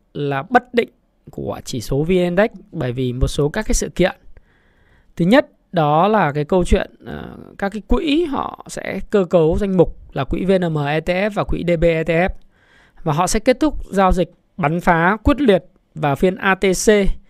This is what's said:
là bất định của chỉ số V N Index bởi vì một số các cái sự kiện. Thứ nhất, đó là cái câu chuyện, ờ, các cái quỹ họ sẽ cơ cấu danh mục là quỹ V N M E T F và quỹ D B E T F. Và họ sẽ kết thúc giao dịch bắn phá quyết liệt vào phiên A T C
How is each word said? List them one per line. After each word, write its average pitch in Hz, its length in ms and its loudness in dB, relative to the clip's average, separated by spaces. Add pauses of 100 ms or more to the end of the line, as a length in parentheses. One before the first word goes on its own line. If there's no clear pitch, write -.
(140)
là 139 360 -4
bất 240 240 0
định 233 160 -2 (420)
của - 340 -10
chỉ 123 160 -8
số 139 220 -2
V 160 60 -2
N 190 40 0
Index 180 380 0 (200)
bởi 135 200 -4
vì 123 220 -4
một 131 140 0
số 147 220 0
các 220 180 -4
cái 240 60 0
sự - 160 -2
kiện. - 260 0 (1000)
Thứ 170 100 0
nhất, 254 220 4 (240)
đó 160 360 2
là 196 240 2
cái 147 140 -4
câu 180 200 0
chuyện, - 260 0 (140)
ờ, - 320 -14 (200)
các 196 120 -6
cái 202 180 -10
quỹ 302 380 0
họ - 440 -6
sẽ - 300 -10 (100)
cơ 196 200 0
cấu 165 280 2
danh 196 200 0
mục - 200 2 (180)
là 143 80 -2
quỹ 190 220 -4
V 185 60 2
N 180 220 0
M 151 40 -2
E 147 220 -2
T 160 100 -4
F 185 200 -2
và 202 140 -2
quỹ - 240 -4
D 175 120 2
B 165 40 2
E 165 200 2
T 156 60 -2
F. 170 200 2 (760)
Và 151 100 0
họ 175 140 0
sẽ 220 120 0
kết 247 200 2
thúc - 300 -2
giao 190 220 2
dịch 180 200 0 (260)
bắn 165 240 0
phá 175 420 2
quyết 285 180 2
liệt 208 220 4 (320)
vào 147 200 0
phiên 185 200 0
A 196 200 0
T 202 100 -2 (200)
C - 20 2 (420)